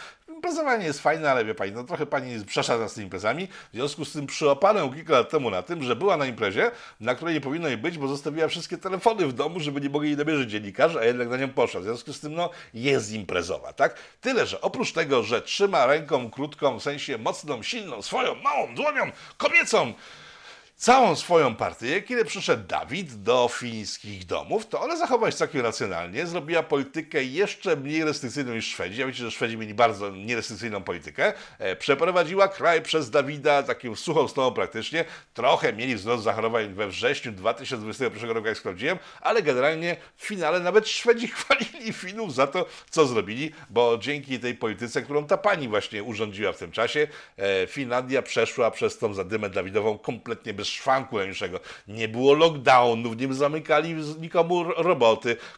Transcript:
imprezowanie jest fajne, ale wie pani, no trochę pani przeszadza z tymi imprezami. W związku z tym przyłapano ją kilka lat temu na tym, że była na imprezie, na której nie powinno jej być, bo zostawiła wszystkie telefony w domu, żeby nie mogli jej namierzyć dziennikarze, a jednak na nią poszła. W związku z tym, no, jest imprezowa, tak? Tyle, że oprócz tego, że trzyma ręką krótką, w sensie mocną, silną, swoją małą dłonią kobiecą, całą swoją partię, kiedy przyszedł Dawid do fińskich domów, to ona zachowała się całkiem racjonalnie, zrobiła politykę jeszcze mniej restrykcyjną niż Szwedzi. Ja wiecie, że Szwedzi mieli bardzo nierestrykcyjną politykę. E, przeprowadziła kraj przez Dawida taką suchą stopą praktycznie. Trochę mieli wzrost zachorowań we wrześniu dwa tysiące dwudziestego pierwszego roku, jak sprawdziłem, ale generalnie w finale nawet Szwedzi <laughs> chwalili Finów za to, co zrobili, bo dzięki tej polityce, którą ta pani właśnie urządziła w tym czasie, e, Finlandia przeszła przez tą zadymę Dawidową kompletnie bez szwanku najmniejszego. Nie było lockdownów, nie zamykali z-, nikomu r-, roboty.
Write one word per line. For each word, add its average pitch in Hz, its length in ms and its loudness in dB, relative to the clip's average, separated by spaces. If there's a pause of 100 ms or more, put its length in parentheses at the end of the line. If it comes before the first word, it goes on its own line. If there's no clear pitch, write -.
(280)
imprezowanie 302 580 -2
jest 147 140 -2
fajne, 156 300 2
ale 123 140 4
wie 107 100 -2
pani, 101 180 -4
no 120 120 -8
trochę 147 220 -4
pani 127 380 -4
przeszadza 117 440 0
z - 60 -12
tymi 107 100 -8
imprezami. 107 420 -2
W - 280 -18
związku 139 300 -6
z - 80 -10
tym 143 140 -6
przyłapano 180 540 4
ją 131 140 -2
kilka 160 180 -2
lat 120 180 6
temu 135 200 2
na 92 120 0
tym, 165 200 -6
że 123 140 2
była 180 200 4
na 139 100 2
imprezie, 113 440 0 (300)
na 120 140 0
której 165 200 -2
nie 147 60 0
powinno 147 280 -2
jej 120 80 0
być, 160 220 -4
bo 139 100 -2
zostawiła 147 400 0
wszystkie 165 300 -6
telefony 190 480 0
w 131 60 -2
domu, 160 280 -4
żeby 143 200 -4
nie 139 100 -4
mogli 151 180 0
jej 147 100 0
namierzyć 147 320 0
dziennikarze, 107 500 0
a 113 40 2
jednak 123 240 2
na 123 80 -2
nią 135 140 -2
poszła. 113 300 0
W 90 40 -10
związku 120 280 -6
z - 80 -12
tym, 151 140 -10
no, 170 160 -2 (240)
jest 117 380 0
imprezowa, 87 600 -4
tak? - 220 0 (260)
Tyle, 226 260 2
że - 140 -8
oprócz - 320 -2
tego, 139 300 2
że 107 200 0
trzyma 185 440 2
ręką 143 440 2
krótką, 139 480 -2
w - 40 -10
sensie 143 360 -4
mocną, 143 440 -6
silną, 170 400 -8
swoją - 320 -2
małą - 400 -2
dłonią 254 380 0 (240)
kobiecą, 226 580 4 (880)
całą 240 340 8
swoją 147 400 4
partię, 117 460 -2
kiedy 240 220 0
przyszedł 151 420 0
Dawid 113 560 -6
do 120 300 4
fińskich 104 720 -8
domów, 92 400 -4
to 143 140 -4
ona 311 160 -4
zachowała 233 340 2
się - 60 -8
całkiem 151 240 -2
racjonalnie, 107 640 -2
zrobiła 165 360 0
politykę 147 640 -2
jeszcze 170 520 -2
mniej 147 280 -2
restrykcyjną 139 500 -4
niż 110 120 -4
Szwedzi. 95 340 -6
Ja 131 60 0
wiecie, 123 180 -6
że 110 60 -4
Szwedzi 113 280 -4
mieli 107 160 -8
bardzo 104 360 2
nierestrykcyjną 104 720 -6
politykę. 98 500 -2 (260)
E, 92 180 -2
przeprowadziła 180 720 4
kraj 165 340 2
przez 143 280 0
Dawida 143 520 4
taką 120 320 -4
suchą 143 340 0
stopą 131 260 0
praktycznie. 113 500 -2 (300)
Trochę 139 380 2
mieli 117 240 -4
wzrost 107 280 -2
zachorowań 110 500 0
we 101 140 -2
wrześniu 113 440 -2
dwa 98 220 -2
tysiące 127 280 -8
dwudziestego 110 280 -4
pierwszego 113 220 -6
roku, 110 140 -2
jak 110 120 -2
sprawdziłem, 117 400 -4 (220)
ale 214 220 2
generalnie 160 540 2 (200)
w - 100 -14
finale 180 340 0
nawet 185 280 4
Szwedzi 233 440 2
<laughs> - 40 -10
chwalili 233 560 -2
Finów 190 420 -8
za 131 120 4
to, 170 200 -2 (240)
co 156 160 6
zrobili, 120 460 -2 (180)
bo 117 280 4
dzięki 127 420 -4
tej 120 140 -2
polityce, 117 480 -4
którą 147 220 -2
ta 185 120 2
pani 185 320 0
właśnie 104 340 -2
urządziła 104 500 -4
w - 60 -10
tym 85 140 -10
czasie, 147 360 0 (280)
e, 98 300 2
Finlandia 127 560 -2
przeszła 113 480 2
przez - 280 -2
tą 104 160 -2
zadymę 98 360 -4
Dawidową 101 480 0
kompletnie 113 560 -8
bez 98 180 -6
szwanku 131 440 0
najmniejszego. 92 440 -4 (280)
Nie 110 200 -4
było 127 260 6
lockdownów, 123 840 4
nie 131 180 -4
zamykali 156 680 0
z-, 151 160 -10
nikomu 170 420 2
r-, 170 160 -4
roboty. 123 600 4 (220)